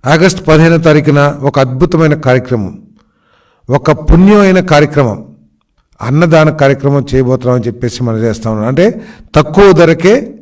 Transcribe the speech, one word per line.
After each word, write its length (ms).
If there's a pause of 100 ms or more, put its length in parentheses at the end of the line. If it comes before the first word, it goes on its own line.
ఆగస్టు 360
పదిహేనో 360
తారీఖున 640
ఒక 160
అద్భుతమైన 560
కార్యక్రమం, 680 (880)
ఒక 200
పుణ్యమైన 680
కార్యక్రమం, 640 (760)
అన్నదాన 480
కార్యక్రమం 640
చేయబోతున్నామని 520
చెప్పేసి 360
మనం 160
చేస్తా 320
ఉన్నాం. 180
అంటే 340 (320)
తక్కువ 380
ధరకే 680